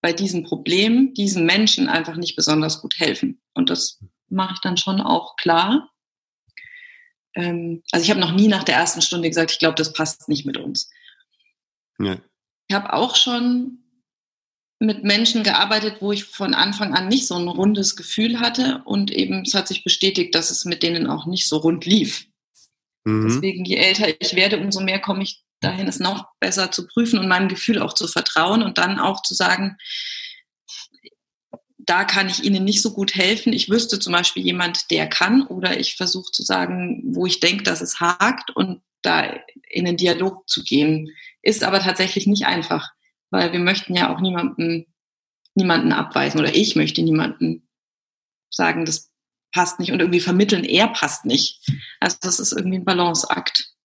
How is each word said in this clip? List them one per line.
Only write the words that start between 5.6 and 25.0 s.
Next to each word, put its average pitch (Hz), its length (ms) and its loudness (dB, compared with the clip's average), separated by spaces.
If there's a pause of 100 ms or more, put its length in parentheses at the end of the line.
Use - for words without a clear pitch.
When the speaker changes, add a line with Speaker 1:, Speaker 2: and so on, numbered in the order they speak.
Speaker 1:
Ähm, 170 560 -4
also 170 140 2
ich 185 60 2
habe 190 100 4
noch 175 100 2
nie 196 160 4
nach 196 160 4
der 143 140 2
ersten 170 260 2
Stunde 170 260 0
gesagt, 165 220 0
ich - 80 -4
glaube, 160 160 2
das 156 180 -2
passt - 360 -6
nicht 147 180 -2
mit - 120 -6
uns. - 320 -8 (1080)
Speaker 2:
Ja. 95 200 -2 (500)
Speaker 1:
Ich 196 80 -2
habe 202 160 -4
auch 240 240 0
schon 247 680 0 (960)
mit 214 260 0
Menschen 214 380 2
gearbeitet, 208 580 0
wo 202 120 -2
ich 202 100 -4
von - 300 -4
Anfang 202 420 0
an 185 140 2
nicht 254 180 2
so 180 80 -4
ein 175 140 -2
rundes 196 480 2
Gefühl 233 440 -2
hatte 240 440 0
und - 260 0
eben 185 320 0
es - 120 -4
hat 190 120 0
sich - 160 -6
bestätigt, 185 520 0
dass 160 160 0
es - 160 -4
mit 170 180 -4
denen 170 220 0
auch 156 200 -4
nicht 180 220 -2
so 156 80 0
rund 160 300 0
lief. 185 420 2 (760)
Speaker 2:
Mhm. 107 240 2
Speaker 1:
Deswegen, 180 360 0
je 185 120 -2
älter 190 440 2
ich - 160 -2
werde, 196 240 2
umso 190 200 -2
mehr 190 200 -2